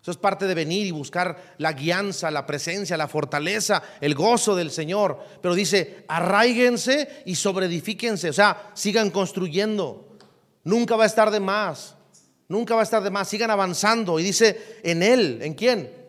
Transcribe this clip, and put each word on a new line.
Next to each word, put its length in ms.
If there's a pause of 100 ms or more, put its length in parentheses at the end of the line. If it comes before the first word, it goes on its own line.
Eso 100
es 60
parte 280
de 80
venir 320
y 60
buscar 640
la 160
guianza, 560
la 160
presencia, 500
la 120
fortaleza, 720 (200)
el 120
gozo 420
del 140
Señor. 480 (240)
Pero 140
dice, 520
"Arraíguense 1160
y 100
sobreedifíquense", 920
o 40
sea, 420
sigan 340
construyendo. 1080 (460)
Nunca 320
va 100
a 20
estar 240
de 80
más, 560 (520)
nunca 280
va 60
a 20
estar 180
de 80
más. 200
Sigan 200
avanzando. 680
Y 40
dice, 600
"En 180
Él", 400
¿en 140
quién? 360 (180)